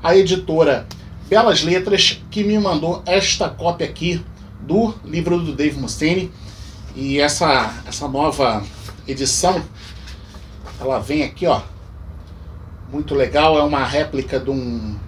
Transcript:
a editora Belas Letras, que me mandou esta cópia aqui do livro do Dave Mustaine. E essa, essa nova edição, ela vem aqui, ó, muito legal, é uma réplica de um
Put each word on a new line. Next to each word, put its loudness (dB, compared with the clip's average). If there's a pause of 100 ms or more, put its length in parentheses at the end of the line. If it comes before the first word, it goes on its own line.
a 6
editora 4 (400)
Belas 6
Letras, 2
que -2
me 2
mandou 0
esta 2
cópia -2
aqui -2 (380)
do 2 (120)
livro 0
do -4
Dave 0
Mustaine. -2 (640)
E -2
essa, 2 (120)
essa -8
nova 0 (440)
edição, 0 (1120)
ela -2
vem -2
aqui, -2
ó, 4 (1300)
muito -4
legal, 6
é 6
uma 2
réplica -2
de -4
um -4